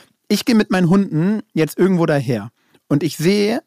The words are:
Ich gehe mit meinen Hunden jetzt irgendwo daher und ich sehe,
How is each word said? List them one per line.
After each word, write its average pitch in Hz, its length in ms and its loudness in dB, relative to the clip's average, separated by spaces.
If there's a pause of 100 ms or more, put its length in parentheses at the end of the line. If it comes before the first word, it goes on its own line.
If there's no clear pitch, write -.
(280)
Ich 208 160 -2
gehe 240 100 2
mit 214 160 2
meinen 180 200 2
Hunden 190 500 0 (140)
jetzt 156 240 -2
irgendwo 180 260 2
daher 127 460 -2 (380)
und 143 140 0
ich 160 140 -4
sehe, 202 500 0